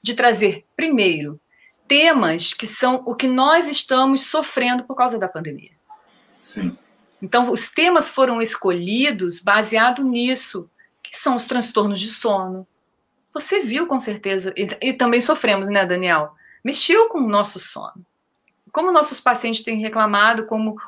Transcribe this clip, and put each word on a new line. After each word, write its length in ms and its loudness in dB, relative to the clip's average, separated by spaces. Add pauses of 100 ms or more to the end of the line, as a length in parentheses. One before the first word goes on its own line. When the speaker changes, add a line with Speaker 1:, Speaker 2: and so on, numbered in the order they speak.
Speaker 1:
de 140 -4
trazer, 500 2 (100)
primeiro, 640 0 (480)
temas 680 2
que 100 -10
são 400 0
o 80 -4
que 140 -2
nós 400 2
estamos 540 0
sofrendo 640 -2
por 100 -12
causa 240 0
da 80 -4
pandemia. 460 -12 (680)
Speaker 2:
Sim. 340 -6 (460)
Speaker 1:
Então, 300 0
os 180 0
temas 400 2
foram 320 0
escolhidos 1000 -2
baseado 640 2
nisso, 640 -2 (360)
que 120 -16
são 200 0
os 100 -2
transtornos 540 0
de 100 -6
sono. 560 -4 (680)
Você 300 0
viu, 240 -4
com 140 -2
certeza, 580 -6
e, 100 -4 (140)
e 120 -2
também 280 2
sofremos, 480 0
né, 160 2
Daniel? 500 0 (280)
Mexeu 460 4
com 100 -4
o 100 0
nosso 300 0
sono. 440 -8 (680)
Como 200 0
nossos 300 2
pacientes 420 0
têm 160 -4
reclamado, 640 0
como 300 -4 (120)